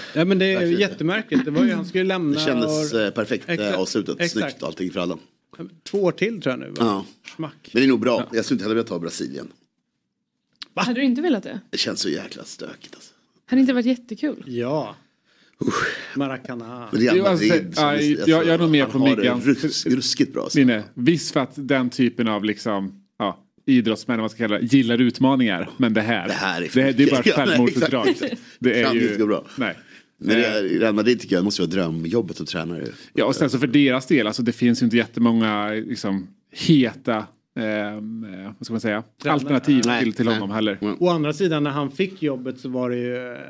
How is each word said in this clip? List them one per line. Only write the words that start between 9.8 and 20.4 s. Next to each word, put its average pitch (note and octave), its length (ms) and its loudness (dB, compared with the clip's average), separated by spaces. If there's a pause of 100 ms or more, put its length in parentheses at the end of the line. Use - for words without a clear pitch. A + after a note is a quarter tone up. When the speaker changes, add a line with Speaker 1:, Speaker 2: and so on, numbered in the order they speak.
Speaker 1:
Va? F#3 80 0
Speaker 4:
Hade A#3+ 180 0
du C#4 40 2
inte B3+ 180 2
velat C#4 200 0
det? - 180 -12 (100)
Speaker 2:
Det - 80 -8
känns - 220 -4
så - 80 -2
jäkla - 360 -8
stökigt, - 500 -16
alltså. - 180 -20 (340)
Speaker 4:
Hade B3+ 140 4
inte C4+ 120 6
varit B3 140 2
jättekul? B3 600 -4
Speaker 1:
Ja. B2 500 -4 (680)
Speaker 2:
Usch. - 200 0 (300)
Speaker 1:
Maracana. B2 760 -8
Speaker 2:
Real A#2 260 4
Speaker 3:
Jo, G3 60 2
alltså, F3 220 4
Speaker 2:
Madrid, E3 280 2
som D3+ 100 2
Speaker 3:
ja, D3 100 2
Speaker 2:
är, D3 340 2
Speaker 3:
jag, - 0 -
jag D#3+ 260 4
är E3 40 2
nog E3 120 2
mer D3 120 4
Speaker 2:
han A#2+ 80 0
Speaker 3:
på C3 80 -2
Speaker 2:
har C3+ 100 4
det C3 80 4
Speaker 3:
Miggans A#2+ 300 0
Speaker 2:
rus-, C#3+ 400 0
ruskigt C3 460 0
bra, - 100 -4